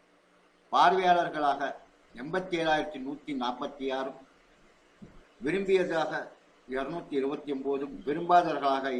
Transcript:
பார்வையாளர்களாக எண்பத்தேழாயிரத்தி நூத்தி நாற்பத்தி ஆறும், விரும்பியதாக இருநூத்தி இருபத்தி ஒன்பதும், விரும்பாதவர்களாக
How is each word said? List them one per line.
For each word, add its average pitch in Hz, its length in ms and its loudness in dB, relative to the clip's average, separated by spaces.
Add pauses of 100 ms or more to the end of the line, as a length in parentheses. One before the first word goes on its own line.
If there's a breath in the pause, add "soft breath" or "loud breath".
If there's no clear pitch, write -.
(760)
பார்வையாளர்களாக 156 1000 4 (480)
எண்பத்தேழாயிரத்தி 160 840 -2
நூத்தி 147 260 -8 (100)
நாற்பத்தி 127 420 -6 (120)
ஆறும், - 240 -6 (1200)
விரும்பியதாக 170 640 2 (640)
இருநூத்தி 147 460 -6
இருபத்தி 143 360 -4
ஒன்பதும், 135 360 -4 (140)
விரும்பாதவர்களாக 147 960 2